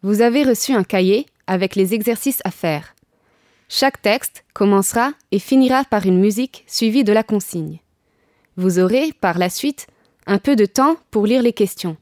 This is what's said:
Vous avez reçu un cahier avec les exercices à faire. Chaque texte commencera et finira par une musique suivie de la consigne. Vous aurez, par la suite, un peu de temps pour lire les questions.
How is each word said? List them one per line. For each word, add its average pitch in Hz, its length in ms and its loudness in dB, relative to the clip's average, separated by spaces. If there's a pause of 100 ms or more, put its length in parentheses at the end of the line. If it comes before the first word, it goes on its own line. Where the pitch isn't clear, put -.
Vous 202 180 0
avez 240 220 4
reçu 262 300 0
un 220 100 2
cahier 190 440 0 (200)
avec 185 300 -4
les 190 180 0
exercices 226 480 -2
à 185 80 -6
faire. 160 460 -6 (720)
Chaque - 340 -2
texte - 500 -4
commencera 208 600 0 (180)
et 202 80 -2
finira 262 460 2
par 202 220 -2
une 180 120 4
musique 208 480 -2
suivie 226 380 0
de 208 80 2
la 220 100 4
consigne. 170 560 -6 (760)
Vous 185 240 0
aurez, 254 400 2
par 175 180 0
la 180 100 0
suite, - 380 -6 (400)
un 202 120 0
peu 277 180 0
de 208 100 4
temps 285 300 0 (160)
pour 208 120 0
lire 240 160 2
les 240 120 2
questions. 185 500 -4